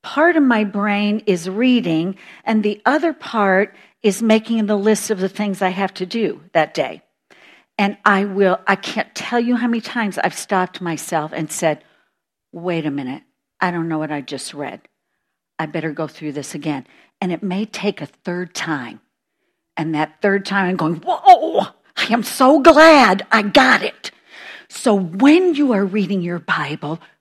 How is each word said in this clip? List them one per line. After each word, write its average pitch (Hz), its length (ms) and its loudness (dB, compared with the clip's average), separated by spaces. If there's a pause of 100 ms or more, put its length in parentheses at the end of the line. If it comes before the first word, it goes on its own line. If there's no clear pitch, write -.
Part 320 320 2
of 302 80 4
my 220 220 2
brain 208 600 -2
is 180 240 -2
reading, 190 680 0 (260)
and 220 180 0
the 208 240 -2
other 302 280 0
part 196 600 0 (300)
is 196 180 0
making 220 440 2
the 208 100 0
list 208 340 0
of 196 100 -2
the 185 100 -2
things 202 320 -4
I 185 80 0
have 190 260 -4
to 185 100 -6
do 202 360 -4 (120)
that 156 200 2
day. 131 280 -6 (760)
And 202 280 -2
I 202 200 4
will, 190 420 2
I 196 80 2
can't - 400 -8
tell - 240 -4
you 240 160 0
how 240 120 -2
many 233 140 -2
times 214 360 -6
I've - 200 -2
stopped 185 440 -4
myself 156 520 -6
and 156 180 -8
said, 156 320 -2 (680)
"Wait 170 340 -6
a 147 60 -2
minute, 139 320 -8 (360)
I 185 120 -2
don't 170 160 -4
know 160 100 -4
what 151 140 -6
I 147 100 -6
just 131 320 -12
read. 143 280 -12 (760)
I 160 80 -6
better 156 260 -6
go 156 160 -8
through 151 260 -12
this 139 200 -10
again." 147 320 -6 (340)
And 180 120 -4
it 165 100 -6
may 196 240 -4
take - 360 -6
a 180 40 -8
third 175 480 -10
time. 131 460 -8 (760)
And 156 200 -4
that 156 260 -4
third 196 240 0
time 196 240 -2
I'm 185 60 -2
going, 165 280 -2
"Whoa, 339 580 4 (340)
I - 180 -2
am 233 100 0
so 277 360 4
glad 285 720 8
I 220 100 2
got 254 400 4
it." - 300 -10 (580)
So - 240 0
when 269 600 4
you 277 160 0
are 202 140 2
reading 190 360 -2
your 170 180 -6
Bible, 156 600 -6 (220)